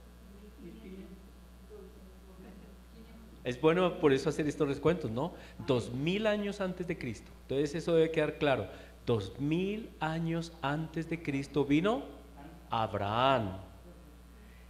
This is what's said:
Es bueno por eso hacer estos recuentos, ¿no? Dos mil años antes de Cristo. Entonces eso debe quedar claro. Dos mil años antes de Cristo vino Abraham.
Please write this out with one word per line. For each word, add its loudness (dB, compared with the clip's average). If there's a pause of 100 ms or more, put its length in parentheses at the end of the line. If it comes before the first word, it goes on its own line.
(3500)
Es -4
bueno 4
por 6
eso 2
hacer 0
estos 0
recuentos, 0
¿no? -2 (340)
Dos 2
mil 0
años 0
antes -4
de -2
Cristo. -8 (120)
Entonces 0
eso 2
debe 8
quedar 0
claro. 4 (360)
Dos 2
mil 0
años -2 (100)
antes -2
de -4
Cristo 0
vino 4 (680)
Abraham. 4 (1120)